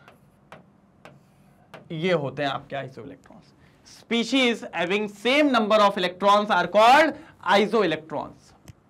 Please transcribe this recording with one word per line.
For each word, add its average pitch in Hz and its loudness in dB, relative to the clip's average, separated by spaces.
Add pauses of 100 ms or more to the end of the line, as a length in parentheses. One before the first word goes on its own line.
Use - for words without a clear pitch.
(1900)
ये 170 -4
होते 143 -6
हैं 139 -4
आपके 135 -12
isoelectrons। - -18 (400)
Species 233 -2
having 185 -4 (140)
same 277 0
number 214 0
of 202 2
electrons 202 0
are 175 0
called 262 6 (380)
isoelectrons। 185 -2 (360)